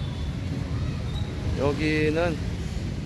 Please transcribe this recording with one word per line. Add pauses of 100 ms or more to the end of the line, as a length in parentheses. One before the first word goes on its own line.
(1600)
여기는 (680)